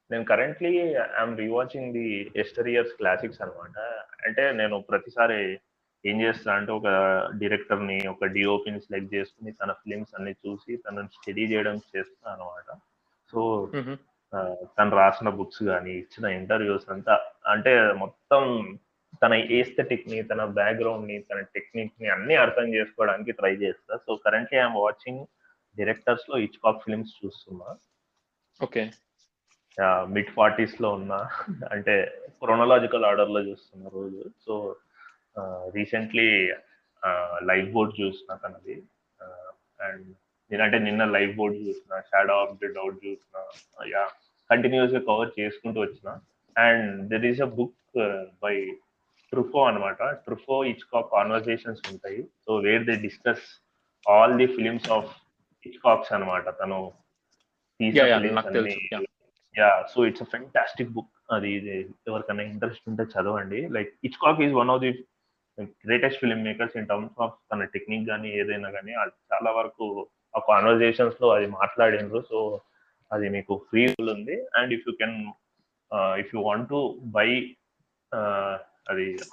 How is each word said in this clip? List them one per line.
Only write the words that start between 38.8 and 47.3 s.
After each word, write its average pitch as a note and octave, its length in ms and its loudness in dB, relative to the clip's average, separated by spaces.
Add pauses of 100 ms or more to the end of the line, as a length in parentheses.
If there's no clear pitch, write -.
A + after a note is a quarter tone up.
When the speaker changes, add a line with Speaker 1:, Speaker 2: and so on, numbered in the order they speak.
Speaker 1:
ఆ, F#2 300 -18 (360)
and F#2+ 260 -14 (360)
నేను G#2 120 0
అంటే G#2+ 160 4
నిన్న G#2+ 260 0
లైఫ్ G2+ 320 2
బోట్ G#2 180 0
చూసిన, G2 460 -8
Shadow G2 480 2
of G2 160 -14
the G2 160 -8
Doubt G2 260 -8
చూసిన. F#2+ 380 -12 (480)
యా, G2 160 0 (420)
కంటిన్యూస్‌గా B2+ 500 4
కవర్ A2+ 400 0
చేసుకుంటూ G#2+ 400 -6
వచ్చిన. G2+ 380 -8 (400)
And G#2+ 540 2
there A#2+ 220 0